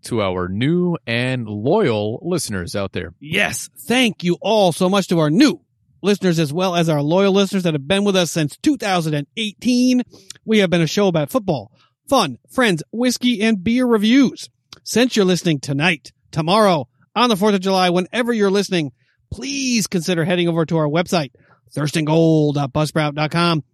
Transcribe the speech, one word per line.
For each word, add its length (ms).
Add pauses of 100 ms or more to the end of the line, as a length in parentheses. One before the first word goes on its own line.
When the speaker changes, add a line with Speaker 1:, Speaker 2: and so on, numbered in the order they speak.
Speaker 1:
to 180
our 280
new 480 (100)
and 400
loyal 760
listeners 520
out 160
there. 300
Speaker 2:
Yes, 500 (160)
thank 380
you 160
all 320
so 160
much 200
to 120
our 100
new 300 (420)
listeners 380
as 120
well 220
as 140
our 140
loyal 300
listeners 300
that 120
have 120
been 160
with 140
us 160
since 240
two 200
thousand 380
and 220
eighteen. 680 (420)
We 140
have 120
been 100
a 80
show 180
about 240
football, 400 (380)
fun, 300 (120)
friends, 400
whiskey, 500
and 220
beer 240
reviews. 640 (320)
Since 320
you're 100
listening 360
tonight, 520 (200)
tomorrow, 560 (260)
on 140
the 80
fourth 180
of 60
July, 300
whenever 420
you're 180
listening, 400 (420)
please 540
consider 380
heading 240
over 180
to 120
our 100
website, 420 (460)
thirstinggold 760
dot 180
buzzsprout 420
dot 160
com 320 (120)